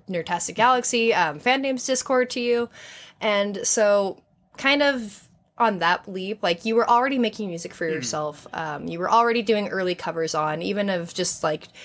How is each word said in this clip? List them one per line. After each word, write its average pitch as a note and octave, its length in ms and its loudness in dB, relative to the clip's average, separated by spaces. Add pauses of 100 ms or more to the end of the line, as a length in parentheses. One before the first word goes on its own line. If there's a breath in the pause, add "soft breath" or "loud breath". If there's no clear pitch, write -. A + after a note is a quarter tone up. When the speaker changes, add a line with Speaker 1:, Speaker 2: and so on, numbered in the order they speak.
Speaker 1:
Nerdtastic E3+ 460 -4
Galaxy, A#3 580 4
um, D3+ 240 0
Fan B3+ 240 2
Names C4+ 240 -2
Discord B3+ 460 0
to - 80 -4
you, A#3+ 300 0 (520 loud breath)
and G3+ 460 0
so, G3+ 520 2 (380)
kind C#4+ 240 2
of B3+ 380 -2 (360)
on A3 220 2
that F3 340 0
leap, F#3+ 300 -8
like, F3 240 0
you A3+ 100 0
were A#3 140 4
already C4 300 4
making A3 280 -2
music E3+ 280 -10
for F3 100 -6
Speaker 2:
Mm-hmm. D#3+ 80 -2
Speaker 1:
yourself, D3+ 600 -6
um, D#3 340 -8
you E3+ 100 -6
were F3+ 120 -2
already A#3 340 4
doing G#3 260 0
early F#3 240 0
covers E3 400 -4
on, D#3 300 -2
even G3 260 -2
of F3 240 -4
just, - 300 -2
like, D#3+ 240 -2 (180 loud breath)